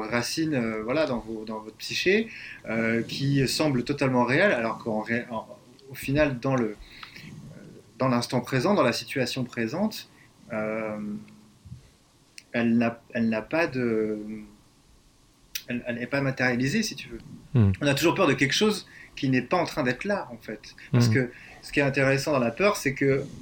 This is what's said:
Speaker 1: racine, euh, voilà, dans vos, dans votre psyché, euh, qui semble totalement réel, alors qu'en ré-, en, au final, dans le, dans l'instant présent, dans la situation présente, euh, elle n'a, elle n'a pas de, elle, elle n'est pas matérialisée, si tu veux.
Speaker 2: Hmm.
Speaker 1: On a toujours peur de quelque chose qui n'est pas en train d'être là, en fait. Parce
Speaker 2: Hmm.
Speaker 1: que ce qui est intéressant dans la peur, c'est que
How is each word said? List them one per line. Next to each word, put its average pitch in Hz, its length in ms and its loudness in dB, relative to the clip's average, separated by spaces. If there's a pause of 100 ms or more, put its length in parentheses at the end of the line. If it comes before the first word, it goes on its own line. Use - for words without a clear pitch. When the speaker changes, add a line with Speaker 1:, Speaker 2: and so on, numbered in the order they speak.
Speaker 1:
racine, 151 440 -2
euh, 113 320 -2
voilà, 147 220 0
dans 120 120 -4
vos, 110 240 -8
dans 110 160 -8
votre 110 180 -14
psyché, 202 520 0 (400)
euh, 113 320 0
qui 139 480 0
semble 139 340 0
totalement 127 400 2
réel, 160 300 4
alors 113 240 -2
qu'en 107 240 -2
ré-, 117 280 -2
en, 110 160 -6 (440)
au - 60 -16
final, 139 440 0
dans 135 160 0
le, 110 200 0 (1200)
dans 131 120 2
l'instant 120 320 0
présent, 139 320 0
dans 165 100 4
la 120 100 4
situation - 520 -4
présente, 139 640 -4 (440)
euh, 107 440 -4 (1500)
elle 117 260 2
n'a, 117 240 0 (120)
elle 113 160 0
n'a 110 120 0
pas 160 260 0
de, 110 500 0 (1500)
elle, 120 200 -6
elle 120 80 -4
n'est 120 120 -6
pas 139 140 0
matérialisée, 131 640 2
si - 120 -6
tu - 140 -12
veux. - 100 -12 (340)
Speaker 2:
Hmm. 104 180 8 (100)
Speaker 1:
On 143 60 2
a 143 60 6
toujours 151 220 4
peur 185 120 4
de 135 60 4
quelque 135 200 2
chose 208 340 2 (280)
qui 135 140 -2
n'est 127 120 4
pas 185 160 0
en 160 80 2
train 151 180 -2
d'être - 220 -2
là, 190 260 -2
en 113 60 -14
fait. - 380 -14 (160)
Parce 120 180 6
Speaker 2:
Hmm. 110 40 4
Speaker 1:
que 123 180 2 (300)
ce - 100 -18
qui - 80 2
est 143 40 6
intéressant 139 480 2
dans 139 80 4
la 117 120 2
peur, 196 260 2
c'est 139 160 0
que 139 300 2 (180)